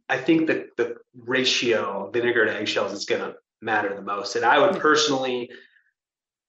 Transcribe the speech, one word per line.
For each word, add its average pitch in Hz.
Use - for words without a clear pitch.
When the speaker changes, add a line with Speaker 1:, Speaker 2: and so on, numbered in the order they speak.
Speaker 1:
I 131
think 160
that -
the 117
ratio 113
of -
vinegar 117
to 104
eggshells 104
is 101
gonna 98
matter 107
the 95
most. 101
And 120
I 120
would 127
Speaker 2:
Yeah. -
Speaker 1:
personally 131